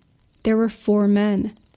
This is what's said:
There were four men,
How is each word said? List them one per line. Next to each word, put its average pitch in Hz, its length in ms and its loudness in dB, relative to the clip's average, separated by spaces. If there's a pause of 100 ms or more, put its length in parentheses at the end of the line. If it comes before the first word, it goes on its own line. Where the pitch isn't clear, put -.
(420)
There 220 160 0
were 226 120 0
four 208 380 -2
men, 202 480 0 (220)